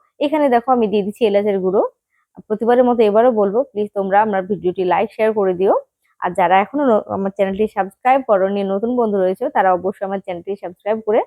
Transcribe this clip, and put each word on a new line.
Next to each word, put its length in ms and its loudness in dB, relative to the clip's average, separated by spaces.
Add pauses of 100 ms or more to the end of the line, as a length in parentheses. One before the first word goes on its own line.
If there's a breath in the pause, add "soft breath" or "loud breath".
(200)
এখানে 280 0
দেখো 240 0
আমি 160 2
দিয়ে 180 0
দিচ্ছি 180 -6
এলাচের 360 0
গুঁড়ো। 220 0 (640)
প্রতিবারের 400 2
মতো 180 2
এবারও 300 4
বলবো, 320 0
প্লিজ 300 -6
তোমরা 280 0
আমার 240 0
ভিডিওটি 380 -4
লাইক, 280 0
শেয়ার 220 0
করে 200 0
দিও। 200 2 (460)
আর 120 -4
যারা 280 2
এখনো 240 -4
ন-, 260 2
আমার 240 -4
চ্যানেলটি 340 -2
সাবস্ক্রাইব 580 -2
করোনি, 380 0
নতুন 320 -2
বন্ধু 220 0
রয়েছে, 320 -2
তারা 220 2
অবশ্যই 340 -4
আমার 160 -6
চ্যানেলটি 340 -10
সাবস্ক্রাইব 480 -6
করে 220 0